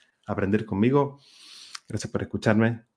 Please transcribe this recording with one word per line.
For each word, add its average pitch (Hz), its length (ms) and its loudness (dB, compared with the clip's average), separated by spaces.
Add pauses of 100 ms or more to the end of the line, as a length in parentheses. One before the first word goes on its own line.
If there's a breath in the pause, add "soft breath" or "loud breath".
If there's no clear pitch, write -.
(260 soft breath)
aprender 101 380 0
conmigo, 135 560 0 (680 loud breath)
gracias 110 220 -8
por - 120 -6
escucharme 113 640 0 (120)